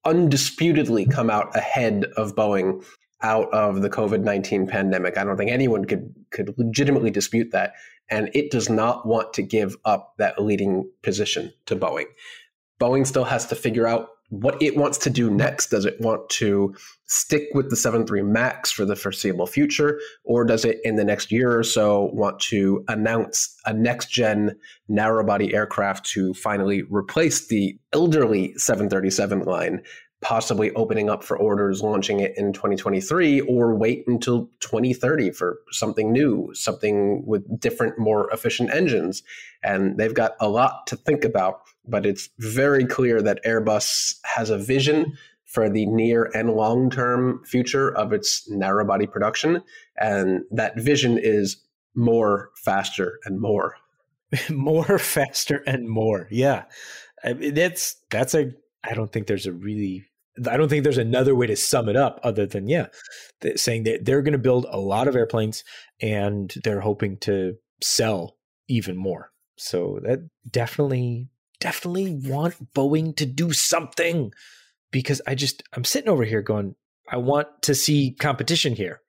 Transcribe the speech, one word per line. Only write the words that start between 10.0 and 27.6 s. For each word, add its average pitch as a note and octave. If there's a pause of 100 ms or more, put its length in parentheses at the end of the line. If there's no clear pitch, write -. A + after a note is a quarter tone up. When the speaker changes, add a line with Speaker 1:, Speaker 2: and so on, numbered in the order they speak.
Speaker 1:
that G#2
leading G2 (100)
position G2 (140)
to -
Boeing. D#2+ (760)
Boeing C3+
still C3+
has A#2+
to A2+
figure A2+
out A#2 (200)
what B2
it D3+
wants C#3+
to C#3+
do A#2+
next. -
Does G#2
it -
want A2
to G2+ (300)
stick - (100)
with C#3
the A2+
seven A2+
three G2+
Max A2
for -
the G2
foreseeable F#2
future? D3 (260)
Or A#2+
does A#2
it, A2+
in A2+
the G#2+
next G#2
year A#2+
or A2+
so, G#2
want G2+
to G2
announce A2 (100)
a G#2+
next-gen A2 (340)
narrow-body G#2
aircraft G2+
to F#2+
finally G2+
replace C#3
the G2+ (140)